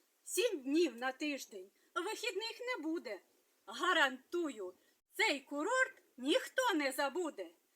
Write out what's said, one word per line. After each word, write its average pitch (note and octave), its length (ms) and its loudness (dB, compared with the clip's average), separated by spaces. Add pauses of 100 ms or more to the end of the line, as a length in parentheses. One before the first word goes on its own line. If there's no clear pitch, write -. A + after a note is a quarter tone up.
(240)
сім F#4+ 360 0
днів C#4 360 2
на C4 160 -2
тиждень, C4 580 -6 (240)
вихідних G#4 680 -4
не A#4+ 220 -2
буде. B3+ 380 -4 (460)
Гарантую, C4+ 1080 0 (400)
цей F4+ 260 2
курорт A#4 640 0 (140)
ніхто G4 580 2
не C#4 180 2
забуде. C#4 580 -2 (260)